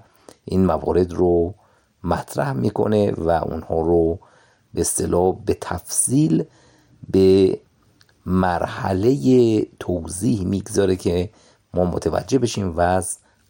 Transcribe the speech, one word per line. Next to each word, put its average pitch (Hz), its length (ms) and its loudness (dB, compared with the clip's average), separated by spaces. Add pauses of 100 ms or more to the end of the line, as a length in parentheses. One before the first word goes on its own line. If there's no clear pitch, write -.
(460)
این 95 200 2
موارد 85 480 0
رو 87 400 2 (500)
مطرح 131 500 -4
می‌کنه 107 580 0
و 82 180 -4
اونها 80 520 -2
رو 82 380 2 (540)
به - 80 -4
اصطلاح 87 540 0 (100)
به - 160 -2
تفصیل 156 840 -2 (640)
به 95 500 4 (640)
مرحله 107 1400 2 (180)
توضیح 90 640 -4
می‌گذاره 95 500 0
که 90 340 -2 (440)
ما 90 120 0
متوجه - 540 -2
بشیم 104 360 -2
وضع 90 420 0 (320)